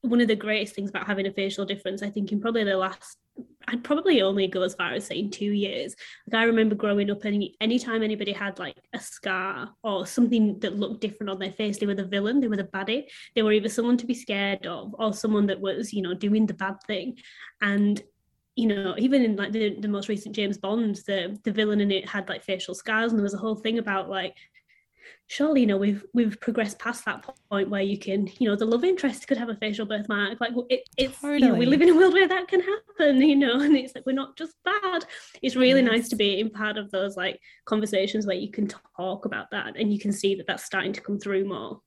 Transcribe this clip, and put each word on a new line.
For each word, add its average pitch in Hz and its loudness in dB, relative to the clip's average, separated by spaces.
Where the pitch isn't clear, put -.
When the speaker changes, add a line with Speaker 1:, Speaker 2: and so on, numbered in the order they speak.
Speaker 1:
one 240 2
of 233 4
the 220 4
greatest 214 -4
things 196 -6
about - -6
having 196 0
a 190 -4
facial 196 -4
difference, 202 -6
I 208 -6
think, 202 -4
in 208 -2
probably 226 0
the 196 2
last, - -6
I'd 240 -4
probably 311 4
only 196 2
go 185 -2
as 185 -4
far 175 -4
as - -6
saying 202 -6
two 208 -4
years. 202 -4
Like, 226 0
I 233 2
remember 226 4
growing 202 0
up 202 -6
and 208 0
anytime 226 0
anybody 214 -4
had, 196 -8
like, 156 -12
a 220 -8
scar 190 -6
or 196 -4
something 220 2
that 196 -4
looked 208 -6
different 208 -6
on 190 -8
their 185 -6
face, 208 -4
they 214 -2
were 202 -2
the 196 -6
villain, 202 0
they 247 0
were 208 0
the 196 -4
baddie. 208 -4
They 220 4
were 214 4
either 214 2
someone 240 2
to - -4
be 247 0
scared 196 -4
of 175 -10
or 214 0
someone 214 2
that 190 -2
was, 196 -4
you 202 -2
know, 180 -2
doing 208 2
the 220 -2
bad 196 -6
thing. 214 -6
And, 202 2
you 226 0
know, 196 0
even 262 4
in, 214 0
like, 202 -4
the, 214 -2
the 208 -4
most 202 -4
recent 202 -6
James 208 -2
Bond, 208 -2
the, 196 -4
the 214 -2
villain 208 2
in 202 2
it 190 -2
had, 196 -6
like, - -8
facial 190 -6
scars, 226 -2
and 226 2
there 202 2
was 202 -2
a 202 -6
whole 220 -2
thing 226 -2
about, 196 -4
like, 190 -6
surely, 285 2
you 220 6
know, 196 2
we've, 202 0
we've 226 2
progressed 220 -2
past 240 -8
that - -6
point 196 0
where 202 -2
you 202 -2
can, 202 -2
you 240 4
know, 208 2
the 220 0
love 233 2
interest 359 0
could 269 2
have 233 -6
a 214 -4
facial 214 -4
birthmark. 208 -2
Like, 240 -2
w-, 247 -4
it, 254 0
it's, 269 -2
you 254 8
know, 208 6
we 240 4
Speaker 2:
Totally. - 4
Speaker 1:
live 277 6
in 349 10
a 330 10
world 359 8
where 370 6
that 370 -2
can 370 4
happen, 320 2
you 294 8
know, 269 4
and 294 6
it's 262 -2
like, 254 -12
we're 262 0
not 269 -6
just 320 -12
bad. 370 -2
It's 240 0
really 254 8
nice 233 4
to 233 0
Speaker 2:
Yes. - -6
Speaker 1:
be 202 2
in 220 -2
part 214 -4
of 202 -8
those, 196 -2
like, 185 -4
conversations 208 0
where 185 -2
you - -6
can 208 -2
talk 190 -6
about - -6
that 202 -8
and 208 0
you 202 0
can 202 -2
see 196 0
that 185 -10
that's - -6
starting 190 -4
to - -10
come 202 -6
through 196 -2
more. 185 -8